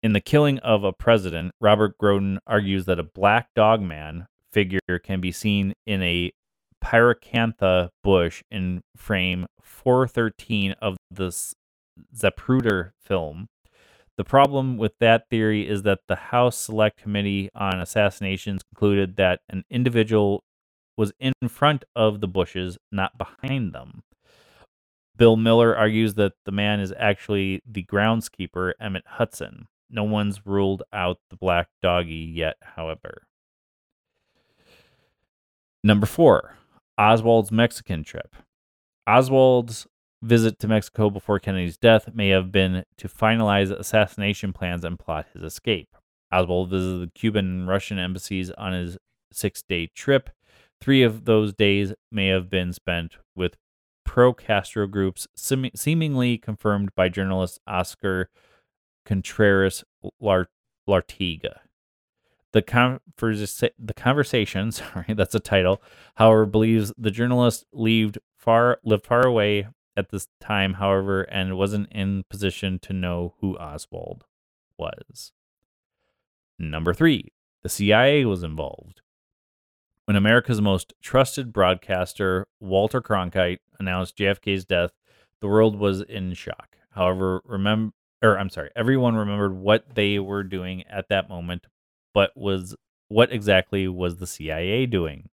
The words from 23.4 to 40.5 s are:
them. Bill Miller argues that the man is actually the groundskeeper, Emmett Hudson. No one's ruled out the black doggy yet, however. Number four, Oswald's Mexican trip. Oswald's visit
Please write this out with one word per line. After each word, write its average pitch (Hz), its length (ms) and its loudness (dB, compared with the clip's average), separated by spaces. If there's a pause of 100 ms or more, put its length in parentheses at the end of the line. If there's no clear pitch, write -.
them. 65 300 -18 (1120)
Bill 113 200 6
Miller 113 400 4
argues 110 380 0
that 101 200 0 (100)
the 101 80 -10
man 104 260 -2
is 98 180 -6
actually 98 680 -2
the 104 160 -10
groundskeeper, 101 1000 -2
Emmett 101 260 -10
Hudson. - 600 -8 (240)
No 110 140 -6
one's 104 420 -4
ruled 98 460 -2
out 90 260 -4 (120)
the - 60 -20
black 87 320 0 (140)
doggy 87 320 0
yet, 80 480 -6
however. - 600 -14 (2500)
Number 104 240 4
four, 135 500 4 (400)
Oswald's 110 540 4
Mexican 110 540 0
trip. - 320 -16 (680)
Oswald's 127 800 4 (360)
visit 113 360 4